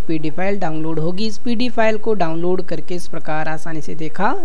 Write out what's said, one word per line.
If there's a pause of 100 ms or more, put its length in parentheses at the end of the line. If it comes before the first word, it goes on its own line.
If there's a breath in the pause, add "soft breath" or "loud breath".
पीडी
file
download
होगी।
इस
पीडी
file
को
download
करके
इस
प्रकार
आसानी
से
देखा (100)